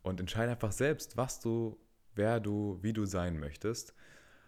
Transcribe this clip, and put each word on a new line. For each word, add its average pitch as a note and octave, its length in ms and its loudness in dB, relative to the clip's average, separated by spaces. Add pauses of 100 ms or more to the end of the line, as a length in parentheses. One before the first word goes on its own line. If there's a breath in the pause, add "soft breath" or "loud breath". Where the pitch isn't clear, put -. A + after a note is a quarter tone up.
und F#2 160 -2
entscheide A2 320 0
einfach A2+ 220 0
selbst, D3+ 440 0
was C3 220 -2
du, A2+ 400 0 (380)
wer A2 240 4
du, G#2 420 0
wie G#2+ 100 2
du G#2+ 120 0
sein F2+ 340 0
möchtest. D2+ 560 -4 (540 loud breath)